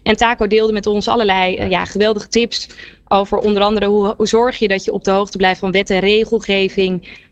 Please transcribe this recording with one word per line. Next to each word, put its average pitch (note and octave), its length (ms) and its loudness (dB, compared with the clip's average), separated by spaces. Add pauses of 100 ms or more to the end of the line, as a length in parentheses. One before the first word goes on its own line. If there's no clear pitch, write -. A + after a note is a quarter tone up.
En A3 120 2
Taco A#3 320 0
deelde A3 260 2
met G3+ 120 -4
ons G#3 220 -2
allerlei, F#3+ 480 0
eh, G3 140 -6
ja, F3+ 160 -2
geweldige G#3 420 -2
tips - 420 -2 (380)
over G3+ 300 0
onder G#3 260 2
andere G#3 220 0
hoe, G#3 320 2
hoe A3 100 0
zorg A#3+ 300 0
je A3 100 0
dat F#3+ 160 -2
je - 80 -2
op G3 120 -6
de G3 80 0
hoogte G3 260 0
blijft F#3 220 0
van F#3+ 120 -4
wet G3 180 0
en F#3+ 100 0
regelgeving. G3 1200 0 (120)